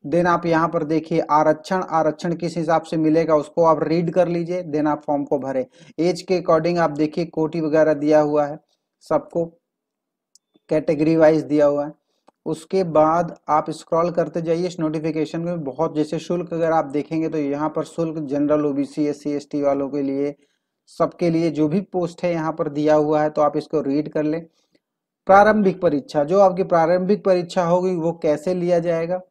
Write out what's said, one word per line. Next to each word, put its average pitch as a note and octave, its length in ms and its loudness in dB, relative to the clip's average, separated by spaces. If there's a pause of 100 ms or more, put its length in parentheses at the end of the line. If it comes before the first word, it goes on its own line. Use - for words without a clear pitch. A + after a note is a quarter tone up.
Then E3+ 220 0
आप E3+ 200 0
यहाँ E3 220 2
पर E3 160 -2
देखिए D#3 360 -2 (100)
आरक्षण, D#3 600 2
आरक्षण D#3 460 -2
किस E3+ 200 -6
हिसाब D#3+ 260 0
से E3+ 140 -6
मिलेगा D#3+ 400 2
उसको D3+ 280 0
आप D#3 180 4
रीड E3 300 0
कर F3 160 2
लीजिए। E3+ 360 -4
Then D3+ 220 -2
आप D3 200 -2
फॉर्म C#3+ 180 -2
को C#3 140 -2
भरें। C3 260 -4 (360)
एज F3 220 0
के F3+ 180 0
according E3+ 380 2
आप D#3+ 140 2
देखिए D3+ 340 -2
कोटि D#3+ 340 -4
वगैरह D#3 340 2
दिया D3+ 260 4
हुआ D3 260 0
है, D3+ 120 -10 (460)
सबको E3 400 -2 (1300)
कैटेगरी D#3 460 2
वाइज D#3 280 6
दिया D3 220 2
हुआ C#3+ 200 0
है। D#3 60 -12 (540)
उसके D#3+ 380 -4
बाद D#3+ 500 2 (160)
आप D#3 200 0
स्क्रॉल E3 400 -2
करते E3+ 320 -2
जाइए E3+ 240 -2
इस E3+ 140 -8
नोटिफिकेशन D#3 600 -4
में E3+ 240 -6
बहुत, D3 320 -4
जैसे D3+ 220 -2
शुल्क F3 360 -6
अगर E3 180 0
आप D#3+ 140 2
देखेंगे D3 420 -4
तो D#3 100 -4
यहाँ C#3+ 300 -4
पर D#3 180 -6
शुल्क D#3+ 380 -6
जनरल, D3 420 0
ओबीसी, C#3+ 400 -2
एससी, D3 240 -6
एसटी C#3+ 320 -6
वालों C#3 260 0
के C#3+ 140 -4
लिए, C#3 320 -4 (560)
सबके E3 400 -2
लिए E3 220 0
जो D3+ 160 2
भी F3+ 140 0
पोस्ट F3 420 -6
है F3 80 0
यहाँ D#3+ 200 -2
पर D#3+ 180 -4
दिया D3+ 260 2
हुआ D3+ 260 2
है D3+ 80 0
तो D3+ 120 -2
आप D3 140 2
इसको D3+ 260 -4
रीड D3 300 -2
कर D#3 120 -2
लें। E3 200 -4 (840)
प्रारंभिक G3+ 560 6
परीक्षा, D3 420 0
जो F#3 160 2
आपकी F#3 240 4
प्रारंभिक F3+ 600 2
परीक्षा F3+ 400 0
होगी F3+ 320 0
वो E3 160 -2 (100)
कैसे E3+ 320 -2
लिया F3 260 0
जाएगा। E3+ 400 -4 (100)